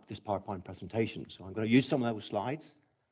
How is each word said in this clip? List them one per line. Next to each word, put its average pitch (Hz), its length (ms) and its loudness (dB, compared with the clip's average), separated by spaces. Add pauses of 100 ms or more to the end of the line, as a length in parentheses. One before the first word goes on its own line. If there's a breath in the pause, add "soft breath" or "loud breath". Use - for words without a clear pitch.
this 101 120 -8
PowerPoint 95 440 -2
presentation. 95 640 -2
So - 160 -16
I'm 92 80 -10
gonna 110 140 -2
use 127 220 6
some 139 140 2
of 117 120 2
those 104 120 -8
slides, 117 500 -4 (360)